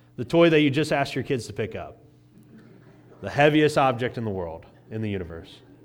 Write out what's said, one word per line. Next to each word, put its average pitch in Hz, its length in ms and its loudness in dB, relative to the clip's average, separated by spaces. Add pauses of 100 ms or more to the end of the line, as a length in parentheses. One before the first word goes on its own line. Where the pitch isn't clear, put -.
(160)
the 120 100 -8
toy 170 240 6
that 156 120 6
you 147 100 4
just 151 200 -2
asked 139 220 -2
your 131 100 -4
kids 131 240 -4
to 104 60 -14
pick 104 220 -6
up. 78 220 -12 (1200)
The 98 80 -10
heaviest 151 480 2
object 123 400 0
in 120 60 -6
the 110 80 -6
world, 85 340 -8 (240)
in 110 140 -8
the 107 60 -4
universe." 82 420 -8 (340)